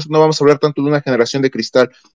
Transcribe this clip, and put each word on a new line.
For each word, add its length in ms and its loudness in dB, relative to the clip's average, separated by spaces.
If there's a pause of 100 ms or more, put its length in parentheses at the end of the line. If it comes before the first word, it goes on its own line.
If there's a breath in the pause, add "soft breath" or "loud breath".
no 100 2
vamos 180 2
a 60 0
hablar 140 4
tanto 240 -2
de 60 -2
una 120 0
generación 420 -2
de 80 0
cristal. 400 -2 (240 soft breath)